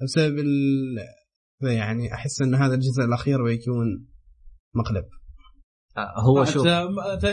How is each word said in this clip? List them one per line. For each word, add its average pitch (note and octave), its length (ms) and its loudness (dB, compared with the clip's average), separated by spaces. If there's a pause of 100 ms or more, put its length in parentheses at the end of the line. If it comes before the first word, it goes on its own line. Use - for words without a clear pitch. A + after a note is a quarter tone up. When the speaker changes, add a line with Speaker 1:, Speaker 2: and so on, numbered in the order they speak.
Speaker 1:
بسبب D3 360 0
ال-، C#3 600 0 (800)
يعني A2 380 -2
أحس - 280 -4
إن C3 120 2
هذا C3+ 200 4
الجزء C3 300 0
الأخير A#2+ 400 0
بيكون A#2 640 -2 (640)
مقلب. A2 300 -2 (920)
Speaker 2:
آه، G#2 240 -6
هو C3 200 6
Speaker 3:
أنت B2+ 80 2
Speaker 2:
شوف. D3 180 0
Speaker 3:
ما، F3+ 480 -2
أنت F#3 180 -4